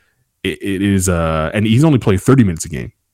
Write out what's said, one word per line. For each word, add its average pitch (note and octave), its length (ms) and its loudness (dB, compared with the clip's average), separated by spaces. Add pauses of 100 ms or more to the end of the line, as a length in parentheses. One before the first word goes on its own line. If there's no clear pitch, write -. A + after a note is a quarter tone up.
(440)
it, F2 200 -8
it G2 180 -4
is, G2 280 0
uh, D#2+ 440 -2
and G#2+ 120 -2
he's A2+ 180 2
only D3 160 4
playing G2 200 0
thirty B2+ 260 4
minutes E2+ 180 -4
a - 60 -14
game B1+ 240 -10 (200)